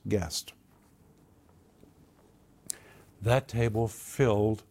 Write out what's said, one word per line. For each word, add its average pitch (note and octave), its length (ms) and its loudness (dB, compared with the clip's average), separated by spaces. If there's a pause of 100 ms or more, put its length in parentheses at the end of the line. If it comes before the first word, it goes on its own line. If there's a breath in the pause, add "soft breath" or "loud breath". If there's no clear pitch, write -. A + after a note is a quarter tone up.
guest. G2 460 -4 (2750 loud breath)
That A#2+ 280 0
table A2+ 400 0
filled A2 840 0